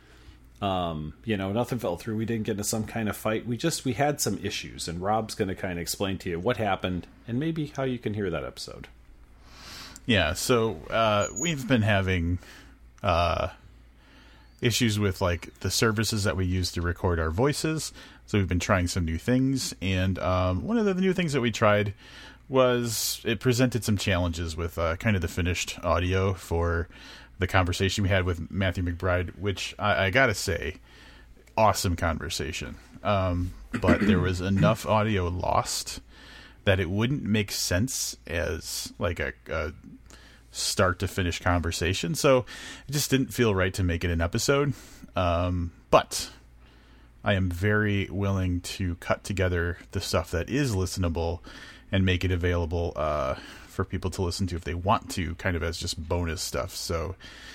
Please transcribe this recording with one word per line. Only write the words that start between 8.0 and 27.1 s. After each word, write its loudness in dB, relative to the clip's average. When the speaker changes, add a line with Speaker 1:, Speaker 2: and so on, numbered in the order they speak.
Speaker 1:
hear -2
that -4
episode. -12
Speaker 2:
Yeah, 4
so, 2
uh, 4
we've -2
been 4
having, 2
uh, 2
issues 2
with, 0
like, -2
the -2
services 2
that 2
we 0
use 0
to -4
record 0
our 0
voices. 0
So 2
we've 4
been 0
trying 2
some 0
new -2
things, 0
and, 0
um, 2
one 0
of 2
the 4
new 2
things 0
that 2
we 2
tried 4
was 2
it 0
presented 4
some 2
challenges 0
with, -4
uh, 2
kind 2
of 2
the 0
finished -2
audio 2
for -2